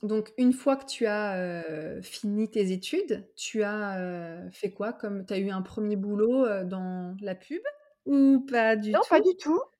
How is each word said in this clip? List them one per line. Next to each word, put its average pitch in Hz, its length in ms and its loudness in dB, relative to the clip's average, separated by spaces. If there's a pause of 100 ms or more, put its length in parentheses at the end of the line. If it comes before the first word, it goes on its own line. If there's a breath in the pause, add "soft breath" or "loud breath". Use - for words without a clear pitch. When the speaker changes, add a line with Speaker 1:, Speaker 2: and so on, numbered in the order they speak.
Speaker 1:
donc 214 340 -2
une 247 160 6
fois 269 240 2
que 269 80 -14
tu - 220 -2
as, 208 320 -2
heu, 165 640 -6
fini 214 480 -4
tes 196 220 2
études, 214 600 -4
tu - 280 -4
as, 202 380 -4
heu, 175 500 -8
fait 190 220 -6
quoi 214 200 -4
comme, 202 320 -8
tu 208 80 -6
as 190 60 -2
eu 196 120 -2
un 190 120 -4
premier 208 340 -4
boulot, 214 480 2
heu, 202 200 -2
dans 185 560 -6
la 196 140 -6
pub 320 260 -10 (440)
ou 269 440 6
pas 226 280 4
du 214 160 -2
Speaker 2:
Non, 339 160 4
pas 320 100 8
Speaker 1:
tout ? - 20 8
Speaker 2:
du 370 160 4
tout. 330 240 0 (180)